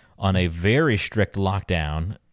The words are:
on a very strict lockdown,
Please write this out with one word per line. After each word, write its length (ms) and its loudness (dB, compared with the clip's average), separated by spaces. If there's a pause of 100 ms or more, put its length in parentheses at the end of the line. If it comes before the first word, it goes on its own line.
(200)
on 160 0
a 120 2
very 500 2
strict 400 -2
lockdown, 800 -2 (160)